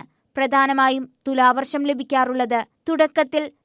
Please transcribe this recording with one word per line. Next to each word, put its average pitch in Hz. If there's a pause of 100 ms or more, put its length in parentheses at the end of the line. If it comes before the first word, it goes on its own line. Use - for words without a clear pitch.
(360)
പ്രധാനമായും 269 (180)
തുലാവർഷം 262
ലഭിക്കാറുള്ളത്. 254 (240)
തുടക്കത്തിൽ 302 (220)